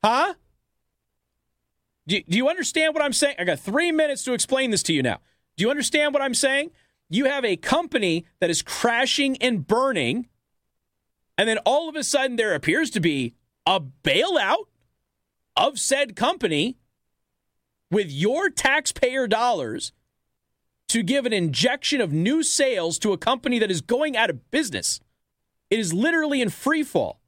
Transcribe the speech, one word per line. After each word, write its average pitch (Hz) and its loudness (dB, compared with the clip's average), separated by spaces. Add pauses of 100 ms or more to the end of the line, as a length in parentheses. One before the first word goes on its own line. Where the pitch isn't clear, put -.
Huh? 269 2 (1700)
Do, 185 0
do 170 2
you 254 2
understand 320 0
what 302 0
I'm 285 0
saying? 277 2
I 175 -4
got 170 0
three 302 0
minutes 311 0
to 254 -2
explain 262 0
this 202 0
to - 0
you 143 2
now. 117 0 (360)
Do 165 -2
you 220 2
understand 294 -2
what 277 0
I'm 262 -2
saying? 277 0 (360)
You 220 -2
have 269 0
a 196 0
company 202 -2 (140)
that 170 0
is 160 -2
crashing 254 0
and 226 0
burning, 220 0 (1080)
and 214 2
then 220 0
all 294 2
of 311 -10
a 294 -6
sudden 262 0
there 220 0
appears 170 0
to 208 -4
be 143 0 (320)
a 185 2
bailout 220 0 (920)
of 285 0
said 269 -2
company 226 -2 (1120)
with 185 0
your 220 0
taxpayer 269 0
dollars 202 -2 (960)
to 233 0
give 240 0
an 233 0
injection 214 0
of 160 -2
new 214 2
sales 190 0
to 214 0
a 185 -2
company 247 0
that 214 0
is 170 -2
going 269 -2
out 220 2
of 147 -8
business. 202 -2 (680)
It 214 2
is 175 -2
literally 285 2
in 214 0
free 311 -2
fall. 127 -2